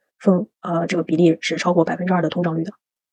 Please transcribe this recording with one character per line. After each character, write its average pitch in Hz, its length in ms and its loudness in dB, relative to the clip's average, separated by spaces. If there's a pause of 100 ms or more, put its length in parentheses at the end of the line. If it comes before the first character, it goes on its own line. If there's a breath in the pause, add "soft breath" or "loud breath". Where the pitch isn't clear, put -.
(200)
份-， 190 260 2 (140)
呃， 170 260 -4
这 175 120 -4
个 160 60 -2
比 160 120 -2
例 160 240 4
是 - 160 -6
超 180 180 0
过 165 120 4
百 - 100 -2
分 180 100 -6
之 185 80 0
二 175 80 2
的 165 60 0
通 175 160 -2
胀 165 140 -2
率 165 80 -4
的， 196 80 -10 (400)